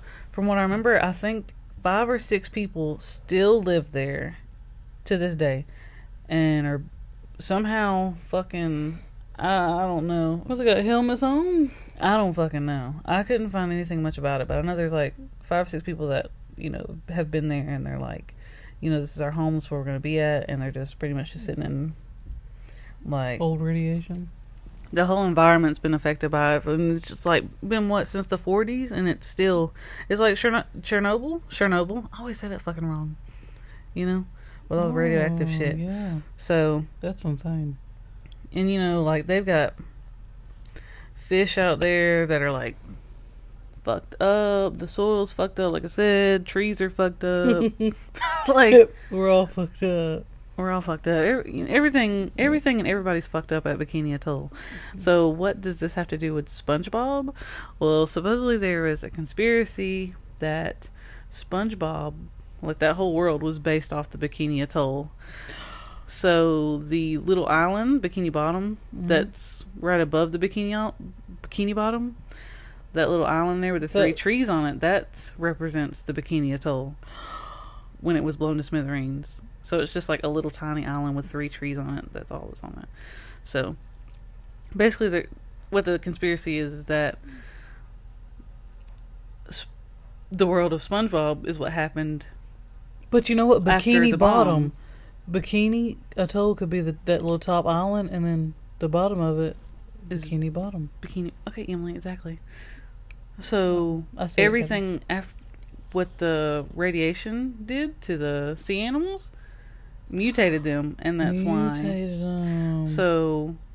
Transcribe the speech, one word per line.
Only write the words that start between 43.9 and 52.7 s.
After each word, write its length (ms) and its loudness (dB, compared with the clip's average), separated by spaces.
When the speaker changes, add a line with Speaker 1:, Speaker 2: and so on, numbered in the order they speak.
Speaker 1:
up. 580 4
The 80 -6
soil's 440 2
fucked 280 -2
up, 140 2
like 100 -4
I 40 -8
said. 600 4
Trees 340 0
are 80 2
fucked 340 0
up. 540 4
Speaker 2:
<laughs> 20 -14
Speaker 1:
<laughs> 680 -2
Like, 460 12
Speaker 2:
we're 200 2
all 180 8
fucked 340 -4
up. 420 0
Speaker 1:
we're 160 -2
all 100 0
fucked 260 -2
up. 80 4
Every-, 520 2
everything, 680 4
everything 420 4